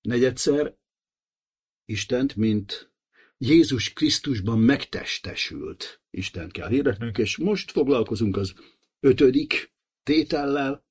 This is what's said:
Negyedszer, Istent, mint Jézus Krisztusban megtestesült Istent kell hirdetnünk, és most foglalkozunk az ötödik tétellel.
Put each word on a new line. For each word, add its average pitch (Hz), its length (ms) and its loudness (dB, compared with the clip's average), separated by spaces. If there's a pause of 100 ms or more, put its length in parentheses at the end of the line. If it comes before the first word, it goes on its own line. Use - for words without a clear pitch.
Negyedszer, 127 760 0 (1080)
Istent, 123 520 -2
mint 107 560 -2 (460)
Jézus 135 540 2
Krisztusban 113 640 -2
megtestesült - 1500 -2
Istent 87 420 -10
kell 85 160 -10
hirdetnünk, 117 500 -2
és - 180 0
most 196 340 -2
foglalkozunk 113 680 0
az 98 180 -4 (460)
ötödik 135 720 2 (300)
tétellel. 143 880 -2